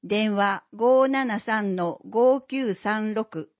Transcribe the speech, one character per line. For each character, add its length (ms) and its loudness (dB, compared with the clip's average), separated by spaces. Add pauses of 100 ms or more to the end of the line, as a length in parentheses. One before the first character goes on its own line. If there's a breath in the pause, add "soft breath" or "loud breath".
電 300 0
話 360 0
五 380 4
七 320 -2
三 340 -2
の 300 -4
五 340 2
九 340 -4
三 400 -4
六。 360 -6 (100)